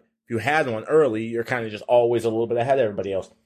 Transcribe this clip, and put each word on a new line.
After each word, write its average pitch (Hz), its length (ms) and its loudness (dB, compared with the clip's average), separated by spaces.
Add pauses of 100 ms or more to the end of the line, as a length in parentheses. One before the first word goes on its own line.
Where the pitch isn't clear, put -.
(240)
if - 60 -16
you 117 80 -4
had 143 300 0
one 110 160 -6
early, 127 400 2
you're 117 200 -4
kinda 117 260 -6
just 104 140 -12
always 120 400 4
a 113 60 0
little 113 160 0
bit 117 120 -2
ahead 135 200 2
of 123 60 4
everybody 98 280 -4
else. 95 180 -6 (160)